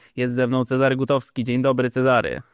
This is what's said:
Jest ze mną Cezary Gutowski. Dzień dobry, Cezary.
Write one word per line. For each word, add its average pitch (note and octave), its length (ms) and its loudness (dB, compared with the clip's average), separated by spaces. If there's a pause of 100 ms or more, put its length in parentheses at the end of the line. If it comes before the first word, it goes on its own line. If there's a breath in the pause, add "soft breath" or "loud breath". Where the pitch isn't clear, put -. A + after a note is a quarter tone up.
(160 soft breath)
Jest B2 200 -2
ze B2+ 120 2
mną B2+ 180 0
Cezary C3 300 0
Gutowski. C3 480 -2
Dzień B2 180 0
dobry, B2+ 280 2
Cezary. B2 520 0 (120 soft breath)